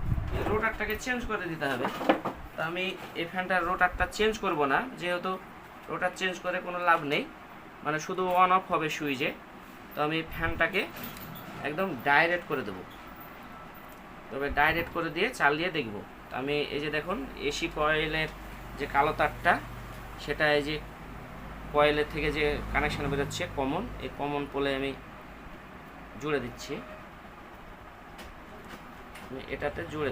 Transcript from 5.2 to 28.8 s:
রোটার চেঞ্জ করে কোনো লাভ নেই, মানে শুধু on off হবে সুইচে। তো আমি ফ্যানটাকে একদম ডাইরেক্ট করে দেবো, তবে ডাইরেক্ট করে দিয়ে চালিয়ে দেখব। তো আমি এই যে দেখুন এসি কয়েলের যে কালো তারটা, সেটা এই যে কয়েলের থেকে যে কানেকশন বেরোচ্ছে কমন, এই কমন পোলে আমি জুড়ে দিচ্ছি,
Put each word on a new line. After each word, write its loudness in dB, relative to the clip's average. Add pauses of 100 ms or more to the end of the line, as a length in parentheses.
রোটার 0
চেঞ্জ 2 (100)
করে 2 (100)
কোনো -2 (100)
লাভ 8 (120)
নেই, 4 (640)
মানে 2
শুধু 0 (200)
on 8
off 4
হবে 2
সুইচে। 0 (640)
তো -6
আমি 2 (160)
ফ্যানটাকে 2 (840)
একদম 0 (180)
ডাইরেক্ট 6
করে 0
দেবো, -8 (1500)
তবে 0 (120)
ডাইরেক্ট 6
করে 0
দিয়ে 4 (120)
চালিয়ে 6
দেখব। -2 (320)
তো -8
আমি 2 (180)
এই 0
যে -2
দেখুন 0 (300)
এসি 0 (120)
কয়েলের 2 (480)
যে -2
কালো 6
তারটা, 4 (720)
সেটা 2 (120)
এই 4
যে -2 (1000)
কয়েলের 8
থেকে 0
যে 4 (280)
কানেকশন 2
বেরোচ্ছে 0 (120)
কমন, 0 (220)
এই -6
কমন -2 (100)
পোলে 2
আমি 0 (1300)
জুড়ে 2
দিচ্ছি, -8 (2500)